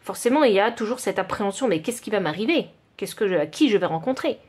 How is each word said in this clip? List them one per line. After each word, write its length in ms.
forcément, 420
il 80
y 80
a 120
toujours 280
cette 200
appréhension, 500
mais 120
qu'est-ce 200
qui 80
va 100
m'arriver ? 480
Qu'est-ce 180
que 140
je, 60
à 100
qui 240
je 80
vais 80
rencontrer ? 640